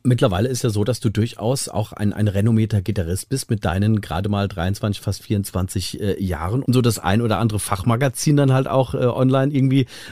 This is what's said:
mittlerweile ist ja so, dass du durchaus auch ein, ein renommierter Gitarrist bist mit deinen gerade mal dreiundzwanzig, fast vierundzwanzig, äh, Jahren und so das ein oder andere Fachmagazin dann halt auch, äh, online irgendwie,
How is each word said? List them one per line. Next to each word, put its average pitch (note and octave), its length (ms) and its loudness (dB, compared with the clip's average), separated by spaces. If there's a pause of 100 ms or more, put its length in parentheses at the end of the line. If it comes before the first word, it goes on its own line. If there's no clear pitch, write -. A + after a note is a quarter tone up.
mittlerweile A#2+ 460 2
ist B2+ 160 -4
ja B2 60 2
so, G2+ 120 0
dass A#2 160 -2
du A2+ 120 -2
durchaus A2+ 580 -2
auch - 240 -4
ein, G#2 220 -2
ein G#2 120 0
renommierter A2 540 2
Gitarrist F#2 480 -4
bist C3+ 220 -4
mit A2+ 160 -2
deinen G#2 340 2
gerade G2 300 -4
mal G2+ 180 0
dreiundzwanzig, G2 540 -4
fast - 220 -4
vierundzwanzig, G2 760 -4
äh, G2 220 -2
Jahren F2+ 400 -2
und - 100 0
so B2 80 4
das A#2 180 2
ein F#2+ 220 2
oder A2 180 0
andere G#2+ 200 0
Fachmagazin A#2+ 800 0
dann C3+ 160 4
halt C3+ 120 2
auch, C3 280 0
äh, B2+ 100 0
online C3+ 480 2
irgendwie, C3+ 320 4 (280)